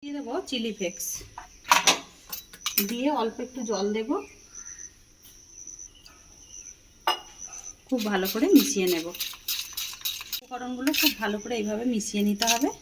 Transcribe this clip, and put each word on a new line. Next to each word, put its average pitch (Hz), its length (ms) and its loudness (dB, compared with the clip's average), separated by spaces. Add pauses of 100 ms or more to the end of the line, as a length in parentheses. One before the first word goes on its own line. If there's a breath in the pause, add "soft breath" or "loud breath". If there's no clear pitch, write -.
দিয়ে 285 140 -8
দেবো 233 160 -6 (160)
চিলি 226 300 -2
ফ্লেক্স, - 280 -4 (1800)
দিয়ে 240 180 0 (120)
অল্প 220 160 0 (100)
একটু 254 140 -10 (100)
জল 202 160 0 (100)
দেব। 220 140 -2 (3750)
খুব 254 160 0 (100)
ভালো 190 220 2
করে 226 140 4 (100)
মিশিয়ে 196 380 6
নেব। 165 120 -2 (1300)
উপকরণগুলো 247 580 -2 (100)
খুব 302 200 4
ভালো 208 220 0
করে 233 180 -2
এইভাবে 214 320 -2
মিশিয়ে 208 360 0
নিতে 202 240 2
হবে। 233 160 2 (140)